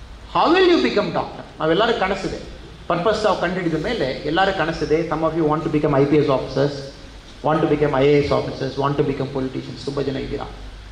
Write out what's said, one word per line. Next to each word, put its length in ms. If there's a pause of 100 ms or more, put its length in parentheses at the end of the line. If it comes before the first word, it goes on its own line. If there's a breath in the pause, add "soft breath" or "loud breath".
(380)
How 200
will 160
you 100
become 240
doctor? 340 (180)
ನಾವೆಲ್ಲರೂ 400
ಕನಸಿದೆ, 400 (480)
Purpose 360
ತಾವು 180
ಕಂಡುಹಿಡಿದ 420
ಮೇಲೆ 420
ಎಲ್ಲರೂ 320
ಕನಸಿದೆ. 520
Some 120
of 180
you 100
want 180
to 40
become 260
I 80
ಪಿ 100
ಎಸ್ 120
officers, 440 (760)
want 200
to 100
become 200
I 100
ಎ 120
S 120
officers, 480
want 140
to 120
become 240
politicians, 560
ತುಂಬ 160
ಜನ 140
ಇದ್ದೀರಾ. 300 (460)